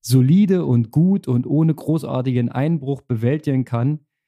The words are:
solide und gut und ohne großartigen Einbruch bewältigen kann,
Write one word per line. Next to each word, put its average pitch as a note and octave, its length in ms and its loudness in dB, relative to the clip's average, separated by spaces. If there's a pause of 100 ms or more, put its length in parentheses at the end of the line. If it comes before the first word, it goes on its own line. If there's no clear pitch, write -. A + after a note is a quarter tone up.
solide E3 640 2
und A#2+ 280 0
gut F#3+ 340 0
und B2+ 220 -2
ohne D#3 260 2
großartigen C3 720 -2
Einbruch C#3 540 -4
bewältigen C3 640 -2
kann, C3+ 420 -4 (220)